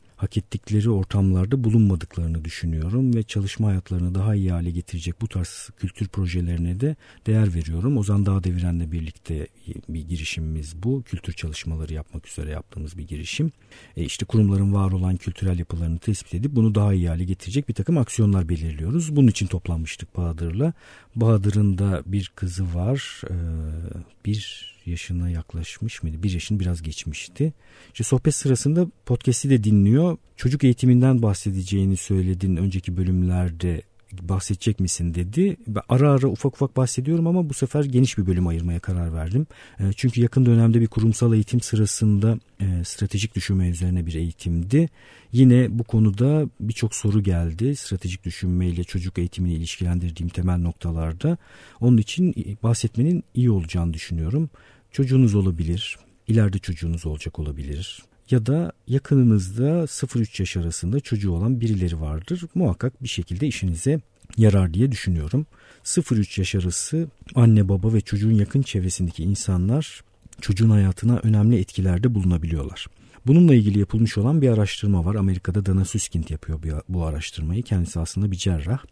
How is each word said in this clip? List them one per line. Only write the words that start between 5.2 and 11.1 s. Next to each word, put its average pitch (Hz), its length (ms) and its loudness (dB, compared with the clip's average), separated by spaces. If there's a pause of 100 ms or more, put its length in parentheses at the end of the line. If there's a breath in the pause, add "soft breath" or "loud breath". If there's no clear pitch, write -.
bu 113 80 -6
tarz - 480 -8
kültür - 320 -6
projelerine 87 720 -4
de 147 160 -2 (300 loud breath)
değer 110 280 2
veriyorum. 85 440 -2
Ozan 101 280 2
Dağdeviren'le 87 680 -2
birlikte 78 540 -8 (420)
bir 78 200 -8
girişimimiz 80 760 -8
bu. 127 200 -2
Kültür 90 300 -10